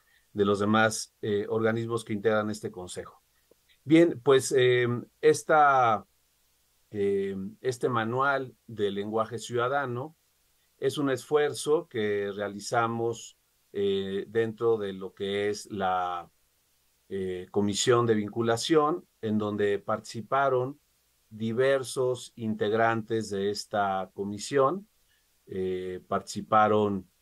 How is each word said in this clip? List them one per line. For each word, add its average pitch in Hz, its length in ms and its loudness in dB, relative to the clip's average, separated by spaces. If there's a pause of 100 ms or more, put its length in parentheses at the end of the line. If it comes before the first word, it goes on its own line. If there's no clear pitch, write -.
(340)
de 101 120 2
los 101 140 4
demás, 110 640 2
eh, 107 280 -2
organismos 113 540 -2
que 113 100 -8
integran 107 360 0
este 104 220 -8
consejo. - 500 -14 (600)
Bien, 165 400 6
pues, 131 340 4
eh, 123 300 4 (340)
esta, 143 840 4 (840)
eh, 98 480 0 (240)
este 127 280 -2
manual 127 640 -2 (100)
de 104 240 -4
lenguaje 107 480 -4
ciudadano 127 800 -4 (640)
es 131 180 -2
un 143 120 0
esfuerzo 147 800 0
que 104 480 -2
realizamos, 117 1000 -4 (360)
eh, 98 540 -2
dentro 113 500 0
de 101 160 -6
lo 95 200 -12
que 101 360 -2
es 104 220 -6
la, 90 580 -2 (800)
eh, 92 420 -6
comisión 104 540 2
de 113 100 4
vinculación, 117 880 0 (160)
en 107 160 0
donde 104 420 0
participaron 127 1000 -2 (500)
diversos 127 1080 -2
integrantes 110 920 0
de 101 200 -2
esta 98 640 -2
comisión. 135 760 -2 (580)
Eh, 92 600 -6
participaron, 104 1040 2 (120)